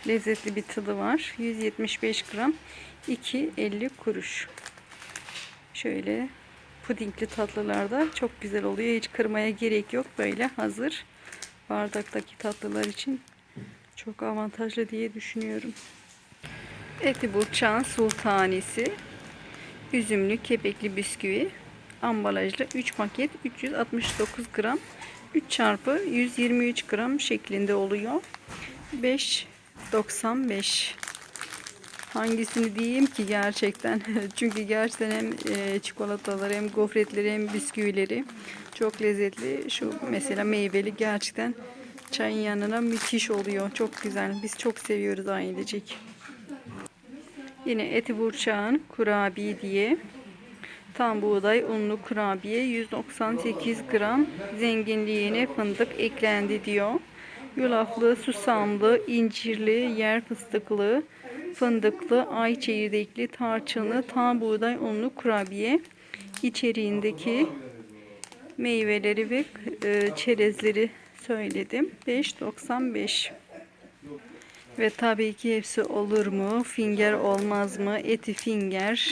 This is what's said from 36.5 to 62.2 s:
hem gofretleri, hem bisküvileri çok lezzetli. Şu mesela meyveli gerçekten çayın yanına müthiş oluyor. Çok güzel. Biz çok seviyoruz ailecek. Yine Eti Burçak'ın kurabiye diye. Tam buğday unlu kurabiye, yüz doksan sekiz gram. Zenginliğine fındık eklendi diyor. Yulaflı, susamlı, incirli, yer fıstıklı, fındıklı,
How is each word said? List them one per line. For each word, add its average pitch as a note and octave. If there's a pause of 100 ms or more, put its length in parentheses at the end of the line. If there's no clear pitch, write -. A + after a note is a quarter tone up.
hem G#3
gofretleri, G#3
hem G#3+
bisküvileri G#3 (500)
çok G#3+
lezzetli. G#3+
Şu D#4+ (160)
mesela G#3
meyveli G3+
gerçekten A3 (560)
çayın G#3+
yanına G#3
müthiş A3+
oluyor. G3
Çok A3
güzel. G3
Biz G#3+
çok A3+
seviyoruz G3+
ailecek. F#3+ (1700)
Yine A3+
Eti A#3
Burçak'ın A3
kurabiye G#3
diye. G3+ (960)
Tam A3+
buğday G#3
unlu G#3+
kurabiye, G#3
yüz A3+
doksan A3+
sekiz A#3 (120)
gram. A3+ (320)
Zenginliğine G#3+
fındık G#3 (100)
eklendi G#3
diyor. G#3 (640)
Yulaflı, A#3
susamlı, A3
incirli, A3+
yer A3
fıstıklı, A3 (520)
fındıklı, A#3